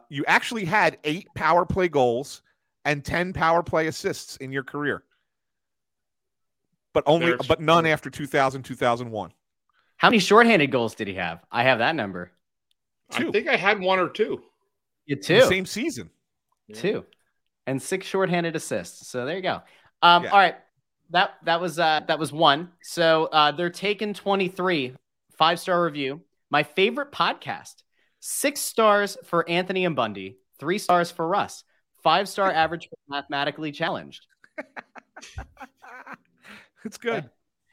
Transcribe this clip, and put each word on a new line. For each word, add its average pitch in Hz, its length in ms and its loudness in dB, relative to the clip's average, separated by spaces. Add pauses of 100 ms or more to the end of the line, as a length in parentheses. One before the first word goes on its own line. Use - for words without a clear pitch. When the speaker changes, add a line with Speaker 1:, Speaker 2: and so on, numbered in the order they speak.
Speaker 1:
you 143 200 -6
actually 214 380 0
had 170 360 2
eight 156 320 -6
power 170 320 2
play 185 220 0
goals 131 540 0 (420)
and 143 200 -2
ten 180 280 -4
power 165 280 2
play 160 280 -2
assists - 480 -8
in 135 160 -12
your 135 100 -4
career, 139 400 -6 (1900)
but 156 140 2
only, 165 240 4
Speaker 2:
There's 160 180 -2
Speaker 1:
but 165 120 2
none 160 260 4
after 156 220 0
two 143 200 -8
thousand, 135 340 0
two 123 140 -12
thousand 120 340 0
one. 101 220 -8 (640)
Speaker 3:
How 180 140 6
many 233 80 6
shorthanded 202 540 6
goals 120 240 0
did 107 120 -6
he 95 60 -8
have? 85 260 -6 (100)
I 120 140 -2
have 127 140 4
that 131 160 0
number. 95 360 -6 (800)
Speaker 2:
I - 60 -4
Speaker 1:
Two. 294 140 -2
Speaker 2:
think 233 160 -2
I 262 80 2
had 196 240 0
one 185 200 0
or 170 80 0
two. 226 340 -4 (640)
Speaker 3:
You 143 100 -4
Speaker 1:
In - 60 -16
Speaker 3:
two. 185 180 4
Speaker 1:
the 254 60 8
same 185 200 2
season. 208 440 -8 (560)
Speaker 2:
Yeah. 107 100 -20
Speaker 3:
Two. 185 300 -4 (600)
And 131 140 -2
six 190 260 -6
shorthanded 175 500 0
assists. - 520 -8
So 123 160 -6
there 151 120 -6
you 190 60 -8
go. 143 200 -4 (400)
Um, 175 220 6
Speaker 1:
Yeah. - 60 -6
Speaker 3:
all 202 80 6
right. 180 180 4 (540)
That, 180 240 0 (100)
that 165 160 0
was, 165 180 -4
uh, 156 300 2
that 156 100 0
was 143 140 -4
one. 156 400 2 (100)
So, 160 440 2
uh, 151 260 4
they're 170 180 -4
taking 202 440 -4
twenty-three, 180 800 -2 (440)
five-star 175 460 2
review. 147 380 -4 (280)
"My 151 140 2
favorite 233 480 -2
podcast. - 720 -6 (360)
Six - 400 -4
stars 202 640 2
for 170 240 -2
Anthony 185 360 -2
and 170 100 -2
Bundy. 98 440 -4 (200)
Three 175 200 -4
stars 175 340 2
for 160 160 -4
Russ. 175 340 -4 (400)
Five-star 190 480 2
Speaker 1:
<laughs> - 20 0
Speaker 3:
average 160 360 -2
for - 80 -20 (120)
Mathematically 143 640 -6
Challenged." 143 560 -8 (320)
Speaker 1:
<laughs> - 60 -12 (2250)
It's 220 140 -12
good. 214 320 -4 (420)